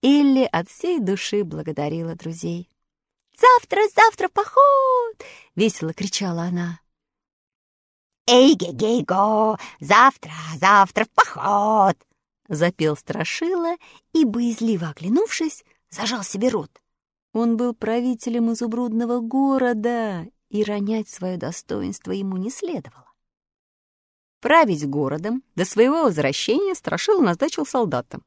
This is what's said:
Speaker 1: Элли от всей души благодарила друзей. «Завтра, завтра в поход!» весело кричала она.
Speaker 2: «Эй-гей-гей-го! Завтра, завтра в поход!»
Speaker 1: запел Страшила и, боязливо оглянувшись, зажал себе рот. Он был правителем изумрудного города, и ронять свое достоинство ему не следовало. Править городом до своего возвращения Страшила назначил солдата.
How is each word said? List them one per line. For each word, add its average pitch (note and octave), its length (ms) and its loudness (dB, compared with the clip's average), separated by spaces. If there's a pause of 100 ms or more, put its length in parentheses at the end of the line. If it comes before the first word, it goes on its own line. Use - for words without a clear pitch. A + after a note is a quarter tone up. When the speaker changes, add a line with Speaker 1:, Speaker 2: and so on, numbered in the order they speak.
Speaker 1:
Элли C4+ 500 4
от E3+ 180 -4
всей E4+ 300 -4
души G3+ 440 -2
благодарила D#3 720 -6
друзей. E3+ 540 -10 (680)
«Завтра, A#4+ 440 4 (140)
завтра G#4 340 4
в - 20 -14
поход!» B4+ 960 2 (300)
весело F3 380 -2
кричала F#3 500 -6
она. F3 360 -6 (1500)
Speaker 2:
«Эй-гей-гей-го! A3 1300 2 (220)
Завтра, G3+ 520 4 (280)
завтра G3+ 460 4
в - 40 -20
поход!» G3+ 880 2 (540)
Speaker 1:
запел D#3 440 0
Страшила E4+ 800 -4 (380)
и, D#4+ 120 4
боязливо A3+ 640 -2
оглянувшись, D4+ 760 -4 (260)
зажал G#3+ 340 -6
себе G#3 260 -2
рот. F#3+ 200 -6 (640)
Он A#3 240 0
был A#3+ 160 -2
правителем A#3 760 -2
изумрудного A#3 680 -4
города, A#3 1080 -2 (220)
и G#3 140 -2
ронять G#3 440 -4
свое F#3 300 -8
достоинство - 720 -8
ему F#3+ 260 -6
не F#3+ 140 -6
следовало. - 600 -12 (1300)
Править G#3 460 4
городом D3+ 560 -4 (120)
до F#3+ 100 0
своего C4 380 2
возвращения A3 720 -2
Страшила - 460 -2
назначил C4+ 440 0
солдата. D#3+ 600 -4